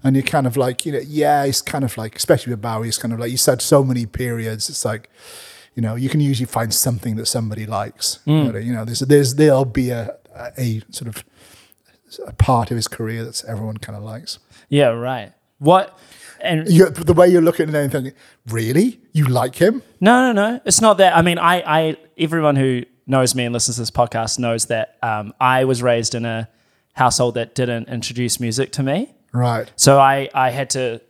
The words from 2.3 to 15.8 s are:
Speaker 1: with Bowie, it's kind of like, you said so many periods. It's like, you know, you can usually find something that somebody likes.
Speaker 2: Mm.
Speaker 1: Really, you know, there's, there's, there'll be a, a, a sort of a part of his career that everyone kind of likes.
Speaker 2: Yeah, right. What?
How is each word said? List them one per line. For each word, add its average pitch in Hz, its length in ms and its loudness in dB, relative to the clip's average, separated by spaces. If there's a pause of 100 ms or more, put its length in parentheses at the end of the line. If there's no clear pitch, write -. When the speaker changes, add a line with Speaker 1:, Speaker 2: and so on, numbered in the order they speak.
Speaker 1:
with 104 100 -6
Bowie, 113 260 -6
it's 107 100 -4
kind 117 140 -4
of 113 80 -6
like, 120 100 -6
you 127 60 -6
said 127 240 0
so 139 240 4
many 123 220 -2
periods. 113 640 -6
It's - 160 -8
like, 107 240 -6 (640)
you 120 80 -4
know, 110 140 -2
you 131 120 -4
can 151 120 0
usually 131 260 0
find 117 260 -4
something 113 440 -4
that 113 100 -6
somebody 107 400 -6
likes. 107 600 -8
Speaker 2:
Mm. 151 260 2
Speaker 1:
Really, 104 140 -8
you 123 60 -4
know, 113 140 -6
there's, 117 140 -6
there's, 135 340 4
there'll 139 320 4
be 123 240 -2
a, 113 240 -8 (200)
a, 120 220 -14
a 113 340 -4
sort - 180 -12
of - 160 -14 (1000)
a 117 60 -16
part - 380 0
of 120 60 -4
his 113 120 -6
career 113 360 -10
that - 200 -12
everyone 107 320 -10
kind 104 220 -14
of 104 40 -14
likes. 110 360 -14 (320)
Speaker 2:
Yeah, 143 180 4
right. 117 440 -6 (260)
What? 175 380 4 (440)